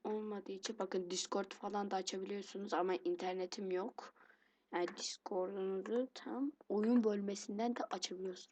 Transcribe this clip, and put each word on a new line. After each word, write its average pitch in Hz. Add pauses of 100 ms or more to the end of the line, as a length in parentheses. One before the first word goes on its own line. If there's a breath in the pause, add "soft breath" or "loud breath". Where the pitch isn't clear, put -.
olmadığı 214
için 196
bakın 185
Discord 196
falan 202
da 190
açabiliyorsunuz 196
ama 180
internetim 185
yok. 185 (580 soft breath)
Yani 175
Discord'unuzu 196
tam 262 (160)
oyun 214
bölmesinden 208
de -
açabiliyorsunuz. 185